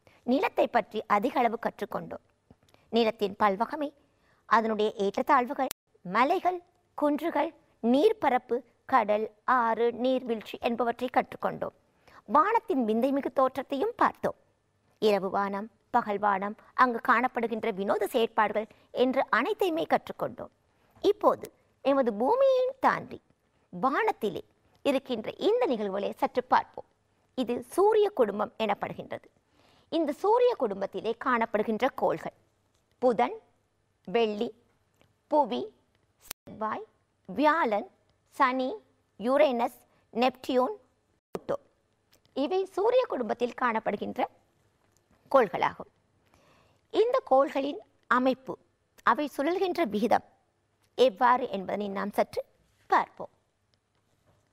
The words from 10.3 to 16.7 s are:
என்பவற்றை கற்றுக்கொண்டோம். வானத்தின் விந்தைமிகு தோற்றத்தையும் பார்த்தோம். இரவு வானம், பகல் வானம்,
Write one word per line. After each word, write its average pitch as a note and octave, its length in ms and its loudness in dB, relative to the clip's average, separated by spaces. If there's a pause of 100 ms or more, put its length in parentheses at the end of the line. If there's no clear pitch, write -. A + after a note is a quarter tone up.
என்பவற்றை A#3 480 -2
கற்றுக்கொண்டோம். - 600 -4 (600)
வானத்தின் F4 540 2
விந்தைமிகு C4 500 -2
தோற்றத்தையும் C4+ 640 -2
பார்த்தோம். - 360 -2 (680)
இரவு G3 280 0
வானம், G3+ 320 -4 (260)
பகல் G#3+ 320 0
வானம், G3+ 320 -2 (240)